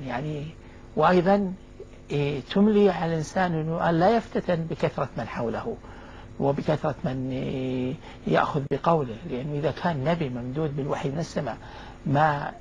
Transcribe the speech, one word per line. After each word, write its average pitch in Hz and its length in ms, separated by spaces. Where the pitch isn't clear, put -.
يعني. 147 420
وأيضا، 180 580
إيه، 143 300
تملي 208 480
على 170 220
الإنسان 165 420
أنه 160 360
أن 165 100
لا 208 180
يفتتن 202 380
بكثرة 160 600
من 113 100
حوله 113 500
وبكثرة 143 640
من، 131 280
إيه، 131 640
يأخذ - 340
بقوله، 143 440
لأنه 147 300
إذا 147 120
كان 156 320
نبي 165 260
ممدود 131 460
بالوحي 143 340
من 143 100
السماء 143 380
ما 147 560